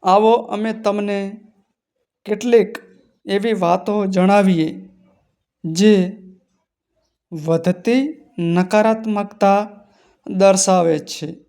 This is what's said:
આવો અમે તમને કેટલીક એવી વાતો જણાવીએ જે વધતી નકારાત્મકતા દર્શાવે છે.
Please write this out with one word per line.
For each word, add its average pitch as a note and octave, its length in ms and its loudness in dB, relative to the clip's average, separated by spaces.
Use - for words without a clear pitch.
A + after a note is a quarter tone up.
આવો G#3 300 4
અમે G#3+ 220 -6
તમને G3+ 380 -4
કેટલીક A3 460 0
એવી G3+ 340 -2
વાતો F3+ 340 0
જણાવીએ F#3+ 600 2
જે F#3 300 4
વધતી E3+ 720 0
નકારાત્મકતા G3+ 1080 0
દર્શાવે F#3 800 2
છે. - 220 -14